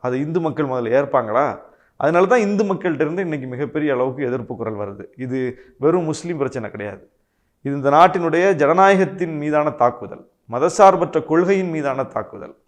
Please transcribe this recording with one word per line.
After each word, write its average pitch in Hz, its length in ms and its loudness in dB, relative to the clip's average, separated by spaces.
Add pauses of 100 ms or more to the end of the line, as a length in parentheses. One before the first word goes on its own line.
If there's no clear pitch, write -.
அதை 127 160 -2
இந்து 165 200 -2
மக்கள் 151 300 -4
முதல்ல 120 280 -2
ஏற்பாங்களா? 131 460 0 (560)
அதனால 170 300 2
தான் 240 160 4
இந்து 208 180 0
மக்கள்கிட்ட 175 420 -2
இருந்து 180 200 -4
இன்னைக்கு 143 220 -6
மிகப்பெரிய 143 480 -4
அளவுக்கு 131 320 -2
எதிர்ப்பு 120 280 -6
குரல் 110 240 -6
வருது. 101 240 -10 (200)
இது 131 140 -4 (440)
வெறும் 165 280 2
முஸ்லீம் 165 300 -6
பிரச்சனை 123 300 -6
கிடையாது, 101 320 -10 (600)
இது 139 160 -4
இந்த 139 160 2
நாட்டினுடைய 170 480 4 (180)
ஜனநாயகத்தின் 185 800 4
மீதான 151 280 0 (120)
தாக்குதல், 120 420 -2 (300)
மதசார்பற்ற 165 680 4 (100)
கொள்கையின் 180 440 2
மீதான 135 400 -4
தாக்குதல். - 400 -10 (140)